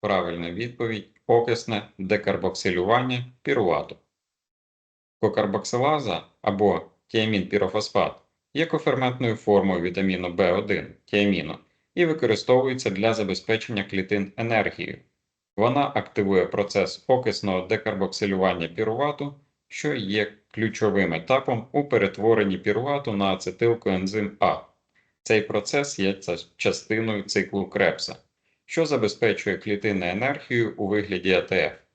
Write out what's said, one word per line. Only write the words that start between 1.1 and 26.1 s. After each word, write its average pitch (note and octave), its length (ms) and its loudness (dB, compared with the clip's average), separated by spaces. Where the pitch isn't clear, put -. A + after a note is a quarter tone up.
окисне A#2 680 0
декарбоксилювання G2 1300 0
пірувату. C#3 560 0
Кокарбоксилаза G#2+ 1000 0
або G2 400 2
тіамін-пірофосфат G2+ 1040 0
є D#3 120 0
коферментною B2+ 680 0
формою G2 460 2
вітаміну F2+ 520 -2
Б F2+ 180 2
один F#2+ 440 -2
тіаміну G2 520 0
і F3 100 4
використовується B2+ 840 2
для G2+ 240 2
забезпечення G#2+ 680 -2
клітин G2 540 -2
енергією. A2+ 600 -2
Вона B2 380 2
активує G2 500 2
процес G2 640 -2
окисного G2+ 540 2
декарбоксилювання F#2+ 1040 0
пірувату, C#3 680 -4
що - 260 -6
є G#2 400 -2
ключовим G2+ 640 2
етапом C3 580 0
у C#3+ 120 2
перетворенні G#2 760 4
пірувату B2 560 -2
на G2 200 2
ацетилкоензим G#2 1040 0
А. E2+ 180 2
Цей G#2+ 180 4
процес C#3+ 580 -2
є G2 140 2